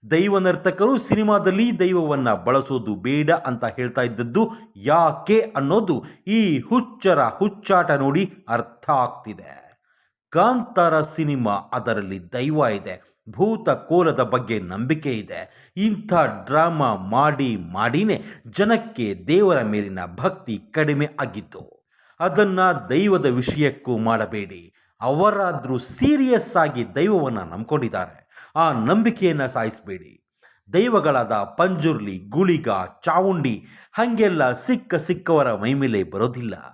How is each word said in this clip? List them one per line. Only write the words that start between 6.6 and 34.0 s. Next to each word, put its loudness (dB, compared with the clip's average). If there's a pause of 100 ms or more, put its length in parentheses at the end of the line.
ಹುಚ್ಚಾಟ 0
ನೋಡಿ 0 (160)
ಅರ್ಥ -6
ಆಗ್ತಿದೆ. -4 (760)
ಕಾಂತಾರ 2
ಸಿನಿಮಾ, -2 (220)
ಅದರಲ್ಲಿ -6
ದೈವ 0 (120)
ಇದೆ, -12 (120)
ಭೂತ 0
ಕೋಲದ 2
ಬಗ್ಗೆ 0
ನಂಬಿಕೆ -4
ಇದೆ. -12
ಇಂಥ -2 (320)
ಡ್ರಾಮಾ 2
ಮಾಡಿ 0
ಮಾಡಿನೇ -2 (360)
ಜನಕ್ಕೆ 0 (120)
ದೇವರ 4
ಮೇಲಿನ -4
ಭಕ್ತಿ -6
ಕಡಿಮೆ 0 (100)
ಆಗಿತ್ತು. -12 (300)
ಅದನ್ನ 2
ದೈವದ 2
ವಿಷಯಕ್ಕೂ 0
ಮಾಡಬೇಡಿ. -2 (280)
ಅವರಾದ್ರೂ 0
ಸೀರಿಯಸ್ 0
ಆಗಿ 0
ದೈವವನ್ನ 0
ನಂಬ್ಕೊಂಡಿದ್ದಾರೆ, -6 (280)
ಆ 2
ನಂಬಿಕೆಯನ್ನ 2
ಸಾಯಿಸ್ಬೇಡಿ. -8 (420)
ದೈವಗಳಾದ 2
ಪಂಜುರ್ಲಿ, -2 (120)
ಗುಳಿಗ, 2 (360)
ಚಾವುಂಡಿ 0 (260)
ಹಂಗೆಲ್ಲ 2